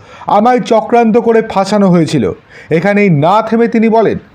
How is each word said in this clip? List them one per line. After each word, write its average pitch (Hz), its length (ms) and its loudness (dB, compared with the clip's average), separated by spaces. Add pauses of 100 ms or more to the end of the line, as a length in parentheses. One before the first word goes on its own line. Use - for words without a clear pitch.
(260)
আমায় 233 340 0
চক্রান্ত 226 580 0
করে 226 240 0
ফাঁসানো 196 480 0
হয়েছিল।" 147 420 0 (380)
এখানেই 202 400 0
না 170 320 2
থেমে 226 260 -2
তিনি 226 200 0
বলেন, 208 300 0 (160)